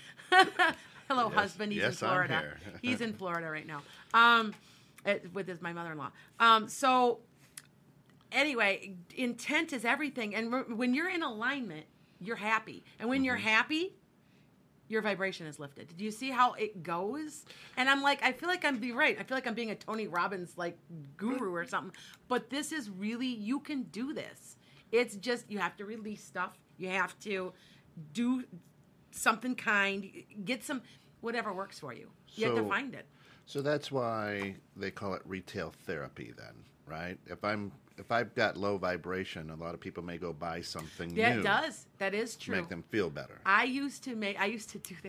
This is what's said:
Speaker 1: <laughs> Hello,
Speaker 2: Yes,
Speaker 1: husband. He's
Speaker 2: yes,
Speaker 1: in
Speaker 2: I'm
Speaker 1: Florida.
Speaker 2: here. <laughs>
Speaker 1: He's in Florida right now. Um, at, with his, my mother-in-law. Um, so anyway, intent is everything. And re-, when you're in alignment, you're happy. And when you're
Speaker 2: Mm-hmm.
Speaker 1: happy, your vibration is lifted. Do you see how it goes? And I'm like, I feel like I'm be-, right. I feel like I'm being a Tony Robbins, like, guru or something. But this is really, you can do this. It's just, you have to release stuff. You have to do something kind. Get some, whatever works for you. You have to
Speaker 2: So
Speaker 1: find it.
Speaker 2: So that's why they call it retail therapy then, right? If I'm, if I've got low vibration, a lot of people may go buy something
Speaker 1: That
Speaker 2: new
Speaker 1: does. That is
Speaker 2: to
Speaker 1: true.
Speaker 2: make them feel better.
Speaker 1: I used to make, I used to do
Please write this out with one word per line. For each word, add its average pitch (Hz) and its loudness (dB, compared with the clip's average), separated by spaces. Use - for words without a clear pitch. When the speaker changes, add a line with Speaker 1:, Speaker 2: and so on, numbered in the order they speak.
Speaker 1:
<laughs> - -20
Hello, 339 4
Speaker 2:
Yes, 196 -4
Speaker 1:
husband. 208 0
He's 175 0
Speaker 2:
yes, 117 0
Speaker 1:
in 110 0
Speaker 2:
I'm 110 4
Speaker 1:
Florida. 151 2
Speaker 2:
here. 73 -8
<laughs> - -14
Speaker 1:
He's 247 0
in 226 -2
Florida 170 -4
right 156 -6
now. 151 -8
Um, 226 8
at, 196 0
with 190 -4
his, 175 -10
my 170 -6
mother-in-law. 160 -8
Um, 226 8
so 254 6
anyway, 226 2
intent 269 0
is 226 -4
everything. 240 0
And 226 -2
re-, 247 -2
when 247 2
you're 330 2
in 349 -2
alignment, 226 -4
you're 214 -6
happy. 214 -2
And 220 -2
when 269 2
you're 254 2
Speaker 2:
Mm-hmm. 208 0
Speaker 1:
happy, 240 2
your 220 0
vibration 190 -2
is 147 -12
lifted. 147 -14
Do 190 -6
you 214 -2
see 247 -6
how 247 6
it 214 -4
goes? 208 -4
And 254 4
I'm 277 6
like, 285 4
I 254 6
feel 254 -4
like 359 2
I'm 285 4
be-, 240 -4
right. 247 4
I 196 -6
feel 254 -2
like 254 -2
I'm 233 0
being 220 -2
a 196 -2
Tony 208 -4
Robbins, 175 -2
like, 175 -4
guru 226 -2
or 170 -2
something. 175 -4
But 240 0
this 294 -4
is 277 -6
really, 220 -4
you 240 -2
can 277 -4
do 220 -6
this. - -10
It's 220 2
just, 240 -4
you 208 -4
have 175 0
to 202 -10
release 214 -10
stuff. 190 -6
You 185 -6
have 185 0
to 190 -4
do 254 2
something 240 2
kind. 196 2
Get 233 -2
some, 269 -4
whatever 226 -4
works 190 -8
for 131 -10
you. 101 -16
You 214 0
have - 4
to - 4
Speaker 2:
So 208 0
Speaker 1:
find 226 0
it. - -14
Speaker 2:
So 139 -4
that's 143 0
why 107 0
they 98 -4
call 98 -4
it - -8
retail 92 -6
therapy 67 -8
then, 57 -18
right? 85 -8
If 87 -8
I'm, 104 -2
if 101 -8
I've 117 2
got 107 4
low 101 2
vibration, 90 -2
a 80 -8
lot 82 -6
of 85 -10
people 90 -8
may 87 -8
go 85 -6
buy 82 -6
something 85 -8
Speaker 1:
That 226 4
Speaker 2:
new 98 2
Speaker 1:
does. 277 0
That 196 -2
is 220 -4
Speaker 2:
to - -14
Speaker 1:
true. - -4
Speaker 2:
make 85 -4
them 85 -8
feel 98 2
better. 71 -10
Speaker 1:
I 202 6
used 269 -4
to 254 -6
make, 202 -4
I 196 2
used 220 -6
to 202 -12
do - -14